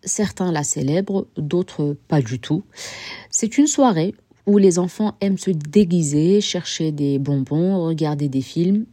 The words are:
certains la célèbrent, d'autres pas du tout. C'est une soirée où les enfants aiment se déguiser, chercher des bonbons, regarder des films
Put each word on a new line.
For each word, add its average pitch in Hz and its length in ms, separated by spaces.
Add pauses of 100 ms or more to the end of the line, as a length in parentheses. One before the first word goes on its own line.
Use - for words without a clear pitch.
certains 185 480
la 151 100
célèbrent, 185 640 (100)
d'autres 151 600 (100)
pas 151 160
du 120 160
tout. 160 240 (680)
C'est - 280
une 294 80
soirée 214 480 (320)
où 202 120
les 185 200
enfants 196 420
aiment 196 180
se - 120
déguiser, 165 920
chercher 165 520
des 143 260
bonbons, 147 640
regarder 151 440
des 131 140
films 190 500